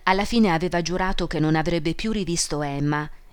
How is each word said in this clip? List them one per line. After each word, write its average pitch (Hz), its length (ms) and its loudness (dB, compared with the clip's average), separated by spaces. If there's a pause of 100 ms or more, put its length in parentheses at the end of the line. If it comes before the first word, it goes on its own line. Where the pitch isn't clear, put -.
alla 190 240 2
fine 220 260 4
aveva 170 300 0
giurato 185 460 -2
che 160 120 -4
non 156 160 4
avrebbe 160 380 0
più 220 180 -4
rivisto 170 520 -2
Emma 147 440 -2 (260)